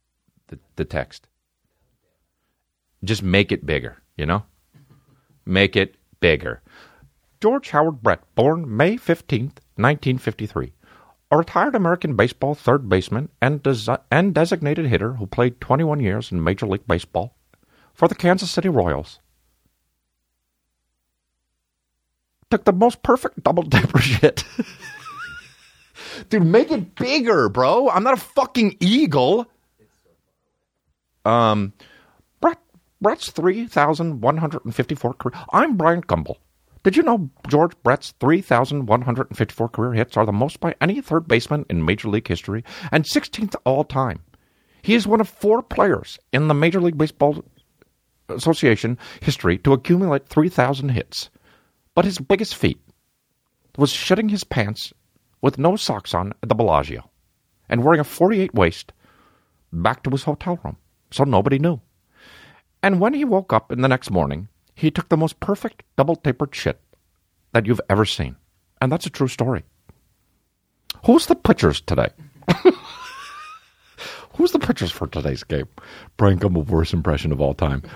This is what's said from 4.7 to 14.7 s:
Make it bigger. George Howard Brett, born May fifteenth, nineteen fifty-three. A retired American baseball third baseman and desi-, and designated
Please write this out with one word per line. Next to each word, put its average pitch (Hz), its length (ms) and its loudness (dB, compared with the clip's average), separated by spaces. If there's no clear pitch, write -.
Make 95 320 2
it 98 200 -2
bigger. 76 420 0
George 240 300 0
Howard 151 320 0
Brett, 101 200 2
born 135 420 0
May 175 200 2
fifteenth, 139 640 -4
nineteen 131 400 0
fifty-three. 104 560 -8
A 147 60 4
retired 185 380 0
American 175 400 0
baseball 127 400 0
third 131 340 0
baseman 101 400 -2
and 139 200 0
desi-, 117 380 -2
and 175 220 2
designated 160 540 0